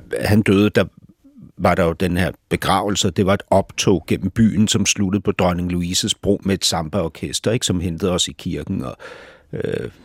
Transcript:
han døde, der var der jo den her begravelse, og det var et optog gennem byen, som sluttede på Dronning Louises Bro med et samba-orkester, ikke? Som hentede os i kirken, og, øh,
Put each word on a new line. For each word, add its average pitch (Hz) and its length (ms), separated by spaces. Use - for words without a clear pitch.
han 107 220
døde, 104 280
der 101 140
var 90 180
der 87 100
jo 85 80
den 90 240
her 87 160
begravelse, 98 600
og 85 80
det 98 100
var 98 80
et - 160
optog - 560
gennem 95 240
byen, 107 380
som 98 180
sluttede 98 360
på 101 100
Dronning 90 400
Louises 90 420
Bro - 300
med 98 100
et 90 100
samba-orkester, 80 840
ikke? 120 160
Som 90 140
hentede 87 320
os 87 160
i 73 40
kirken, 82 520
og, - 120
øh, - 380